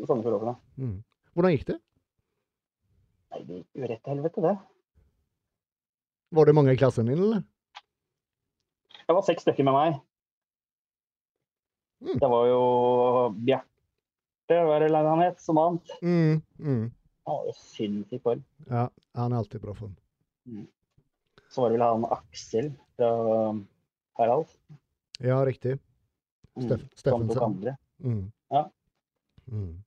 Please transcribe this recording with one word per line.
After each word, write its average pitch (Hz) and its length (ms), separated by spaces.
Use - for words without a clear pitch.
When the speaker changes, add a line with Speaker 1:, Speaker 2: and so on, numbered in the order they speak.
Speaker 1:
Sandefjord 117 320
Open, 120 160
ja. - 320
Speaker 2:
Mm. 107 80
Hvordan 175 200
gikk - 100
det? 320 100
Speaker 1:
Nei, - 100
det 90 160
gikk - 240
jo 117 80
rett 113 140
til 139 100
helvete, 160 320
det. 185 80
Speaker 2:
Var 156 140
det 147 80
mange 139 200
i 123 40
klassen 120 320
din, 147 80
eller? 202 240
Speaker 1:
Det - 80
var 196 140
seks 170 180
stykker 139 220
med 135 100
meg. 151 200
Speaker 2:
Mm. 311 180
Speaker 1:
Det 139 100
var 120 180
jo 123 120
Bjarte, - 1300
hva 151 140
er 156 80
det 156 100
han 156 240
het, 175 200
som 160 200
vant. 170 400
Speaker 2:
Mm, 165 400
mm. 127 300
Speaker 1:
Han 151 120
var - 100
jo 113 80
sinnssykt 104 680
form. 120 160
Speaker 2:
Ja, 123 180
han 120 160
er 123 100
alltid 107 180
bra 101 160
form. 98 160
Speaker 1:
Mm. 113 200
Så - 100
var 113 80
det 113 80
vel 120 80
han 117 240
Aksel - 640
fra 117 140
Harald. 123 320
Speaker 2:
Ja, 127 240
riktig. 131 320
Speaker 1:
Mm. 131 80
Speaker 2:
Steff-, 113 160
Speaker 1:
Som - 80
tok - 100
Speaker 2:
Steffensen. 117 460
Speaker 1:
andre. 107 320
Speaker 2:
Mm. 110 240
Speaker 1:
Ja. 143 140
Speaker 2:
Mm. 101 180